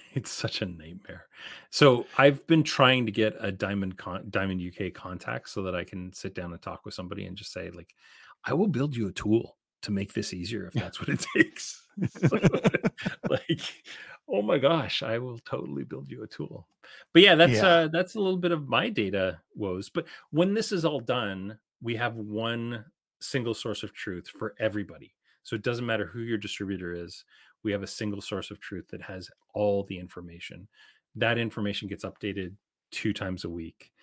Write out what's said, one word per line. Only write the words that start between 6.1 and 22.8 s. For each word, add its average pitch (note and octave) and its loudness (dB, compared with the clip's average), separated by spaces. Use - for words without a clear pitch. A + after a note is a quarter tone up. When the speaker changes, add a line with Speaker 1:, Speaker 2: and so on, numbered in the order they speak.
Speaker 1:
sit - -10
down F2 -8
and E2+ -14
talk E2+ -12
with G#2 -12
somebody F#2+ -10
and F2+ -12
just G#2 -12
say, F2 -10
like, F2 -20
"I - -2
will F#3+ 4
build C#3 0
you A2 -2
a - -6
tool - 0
to - -6
make G2 -2
this A2 -4
easier F#2 -6
if - -8
Speaker 2:
Yeah. A2+ -2
Speaker 1:
that's - -10
what - -4
it - 0
<laughs> - -4
takes." - 0
So, - 2
Speaker 2:
<laughs> - -8
Speaker 1:
like, - -2
oh G#3 0
my G#3 2
gosh, C3+ 2
I A2+ -2
will A#2+ -8
totally - -6
build C3+ -12
you B2 -12
a A2 -12
tool. - -12
But - 12
yeah, - 12
that's, D#3 10
Speaker 2:
Yeah. A2 8
Speaker 1:
uh, E3+ 8
that's F3+ -2
a A3 -2
little F#3 2
bit F3 2
of D3 -4
my C#3+ 2
data F#2+ 0
woes. F#2+ -4
But - -4
when F3+ 4
this A3 -2
is E3+ 0
all D3 0
done, A2 -4
we A#2 -4
have A2+ -2
one A2+ -4